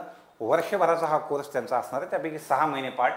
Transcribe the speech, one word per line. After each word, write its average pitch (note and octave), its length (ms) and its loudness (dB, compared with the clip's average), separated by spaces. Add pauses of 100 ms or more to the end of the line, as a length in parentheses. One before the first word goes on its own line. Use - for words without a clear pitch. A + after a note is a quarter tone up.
(400)
वर्षभराचा E3 640 2
हा D3+ 120 2
कोर्स C#3+ 340 -4
त्यांचा B2 260 -2
असणार C3 220 -4
आहे. - 100 -6
त्यापैकी D#3 280 -4
सहा D3 280 2
महिने C3+ 240 -2
पार्ट B2+ 260 2